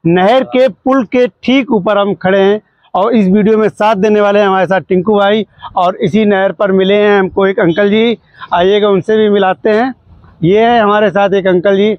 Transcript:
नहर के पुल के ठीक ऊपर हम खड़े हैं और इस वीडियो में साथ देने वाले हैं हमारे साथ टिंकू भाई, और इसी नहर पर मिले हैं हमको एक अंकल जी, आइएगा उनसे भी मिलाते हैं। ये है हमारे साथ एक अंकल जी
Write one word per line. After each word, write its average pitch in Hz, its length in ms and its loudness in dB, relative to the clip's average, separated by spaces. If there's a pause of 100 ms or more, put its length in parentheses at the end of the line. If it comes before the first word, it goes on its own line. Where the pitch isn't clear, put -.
नहर 185 420 2
के 254 240 0
पुल 262 360 -2
के 247 220 0 (160)
ठीक 254 280 0
ऊपर 208 260 -2
हम 202 160 -2 (100)
खड़े 190 160 0
हैं 202 200 0 (340)
और 214 220 -2
इस 202 120 2
वीडियो 214 300 2
में 214 120 0
साथ 214 280 -2
देने 208 240 0
वाले 202 180 2
हैं 202 80 2
हमारे 190 180 0
साथ 180 240 -2
टिंकू 185 300 0
भाई, 202 260 0 (300)
और 185 220 -2
इसी 214 280 -2
नहर 196 260 0
पर 202 200 -4
मिले 190 260 0
हैं 202 220 2
हमको 190 280 -2
एक 196 120 -2
अंकल 196 300 0
जी, 220 280 0 (360)
आइएगा 202 360 0
उनसे 202 280 0
भी 214 120 2
मिलाते 196 420 0
हैं। 240 220 -2 (500)
ये 202 220 2
है 240 140 2
हमारे 208 300 0
साथ 196 240 0
एक 196 140 -2
अंकल 185 300 0
जी 208 220 0